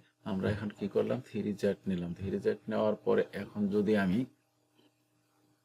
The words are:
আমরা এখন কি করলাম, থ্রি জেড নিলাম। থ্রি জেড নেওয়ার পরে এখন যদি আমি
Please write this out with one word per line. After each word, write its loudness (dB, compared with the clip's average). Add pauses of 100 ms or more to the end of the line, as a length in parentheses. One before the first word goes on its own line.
(240)
আমরা 0
এখন -4
কি -4
করলাম, 0
থ্রি -4
জেড 0 (100)
নিলাম। -2
থ্রি -4
জেড 0 (120)
নেওয়ার 2
পরে 2 (100)
এখন -4
যদি 2
আমি 2 (1400)